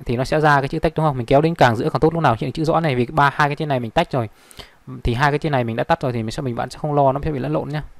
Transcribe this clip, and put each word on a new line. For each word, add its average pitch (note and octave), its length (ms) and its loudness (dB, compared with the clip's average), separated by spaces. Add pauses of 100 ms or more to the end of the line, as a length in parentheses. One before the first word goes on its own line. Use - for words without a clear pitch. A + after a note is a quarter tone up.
thì A#2+ 120 -2
nó A#2+ 60 -2
sẽ D#3 160 0
ra D3 220 4
cái C#3 60 -4
chữ D#3 120 -6
text E3 160 -2
đúng D#3 100 0
không? C#3 120 0
Mình A#2+ 80 -4
kéo C3 160 4
đến E3 140 0
càng B2 200 6
giữa C#3+ 140 -2
càng C#3 100 -2
tốt, D#3+ 140 4
lúc E3 100 -2
nào B2 160 4
hiện C#3+ 120 -4
chữ E3 120 -4
rõ D3+ 160 2
này, D#3+ 160 0
vì B2 100 2
ba, C#3+ 280 2
hai D3 160 2
cái C#3+ 60 -4
trên D#3 140 -4
này C3 100 0
mình A#2 120 -6
tách E3+ 200 0
rồi. A#2+ 180 -2 (760)
Thì B2 100 0
hai C#3+ 180 2
cái D3 80 0
trên D3+ 120 -2
này B2+ 120 2
mình A#2 120 -4
đã C3 80 -2
tắt E3 180 0
rồi B2+ 120 -2
thì A#2 100 -4
mình A2 80 -6
sẽ, - 100 -8
mình, B2+ 140 -4
bạn B2 140 -6
sẽ - 100 -16
không D3+ 140 -4
lo C#3 180 4
nó C#3 120 -4
sẽ D#3 80 -4
bị C#3+ 80 -4
lẫn C#3 140 -4
lộn D#3 160 -4
nhá. D3+ 140 -6 (160)